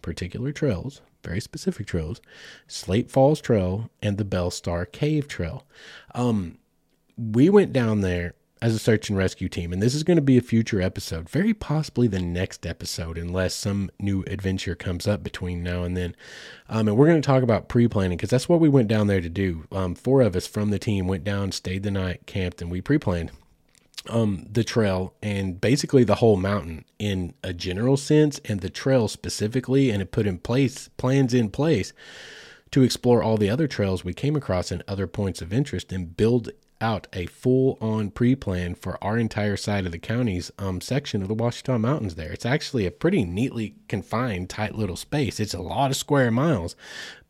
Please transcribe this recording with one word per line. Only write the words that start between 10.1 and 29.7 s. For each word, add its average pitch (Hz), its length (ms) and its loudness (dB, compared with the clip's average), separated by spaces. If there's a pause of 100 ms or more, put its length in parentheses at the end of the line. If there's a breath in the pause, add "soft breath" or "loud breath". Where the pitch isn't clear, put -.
be 135 160 8
a 123 40 4
future 113 380 2
episode, 90 480 -4
very 202 240 2
possibly 147 560 0
the 95 100 -2
next 87 460 -4
episode, 82 540 -8
unless 90 360 -2
some 101 360 -2 (100)
new 98 260 0
adventure 95 480 -4
comes 87 320 -6
up 101 160 0
between 90 400 -6
now 87 220 -2
and 90 100 -2
then. 90 220 -4 (500 loud breath)
Um, 110 220 0
and 104 80 2
we're 143 100 8
gonna 165 140 6
talk 131 220 4
about 117 260 2
pre-planning, 104 480 2
'cause 101 140 -4
that's - 180 0
what 170 100 4
we 156 120 6
went 131 180 4
down 107 200 2
there 98 120 2
to 85 80 -4
do. 87 420 -2
Um, 92 240 -2
four 135 280 4
of 98 120 2
us 92 120 -2
from 104 240 -2
the 101 80 0
team 98 280 0
went 92 160 -2
down, 98 300 -2
stayed 95 300 -6
the 104 80 -2
night, 92 340 -4
camped, 90 380 -4
and 85 80 -6
we 90 100 -4
pre-planned, 90 500 0 (800)
um, 104 420 0
the 110 140 0
trail 95 480 0 (100)
and 98 380 -4
basically 131 420 4
the 101 140 4
whole 110 220 6
mountain 92 480 -4 (120)
in 95 360 -4 (100)
a 92 80 -6
general 92 460 0
sense, 151 480 4
and 98 160 -4
the 95 80 -4
trail 131 360 2
specifically, 123 840 0